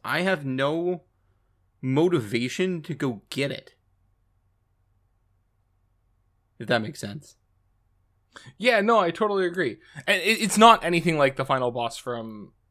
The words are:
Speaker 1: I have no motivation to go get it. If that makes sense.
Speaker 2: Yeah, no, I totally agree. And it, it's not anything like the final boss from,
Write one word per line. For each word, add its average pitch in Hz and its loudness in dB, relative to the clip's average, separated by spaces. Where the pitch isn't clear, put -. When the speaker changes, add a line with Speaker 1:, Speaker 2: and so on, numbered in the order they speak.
Speaker 1:
I 139 -2
have 180 -2
no 156 -2
motivation 139 0
to 151 -8
go 123 -4
get 139 -4
it. - -14
If 117 -12
that 117 2
makes 107 -10
sense. - -14
Speaker 2:
Yeah, 226 2
no, 220 4
I 202 2
totally 208 -2
agree. 170 -4
And 190 2
it, 208 2
it's 214 -2
not 220 8
anything 170 0
like 135 4
the 135 -4
final 131 0
boss 117 -6
from, 113 -12